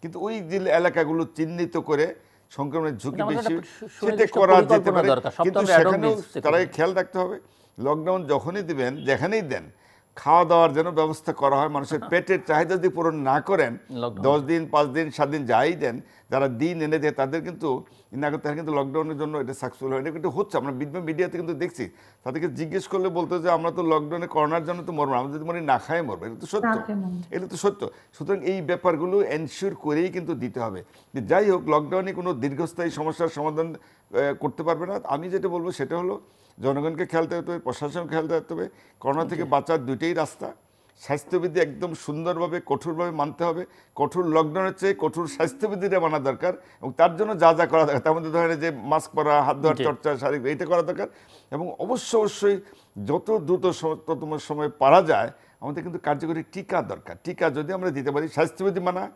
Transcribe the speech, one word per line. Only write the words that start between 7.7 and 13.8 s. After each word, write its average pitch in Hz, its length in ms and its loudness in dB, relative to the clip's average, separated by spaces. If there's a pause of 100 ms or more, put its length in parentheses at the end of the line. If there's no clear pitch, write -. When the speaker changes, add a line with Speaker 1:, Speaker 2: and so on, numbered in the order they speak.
Speaker 1:
lockdown 160 460 -2
যখনই 147 360 -2
দিবেন, 143 440 -4
যেখানেই 170 360 0
দেন, 123 220 -8 (520)
খাওয়া 170 300 6
দাওয়ার 165 280 6
যেন 165 180 0
ব্যবস্থা 156 420 0
করা 139 220 2
হয়। 143 120 2
মানুষের 147 320 -4
Speaker 2:
<laughs> - 100 -10
Speaker 1:
পেটের 180 360 2
চাহিদা 165 300 2
যদি 180 140 2
পূরণ 165 260 0
না 139 260 2
করেন, 143 360 0 (140)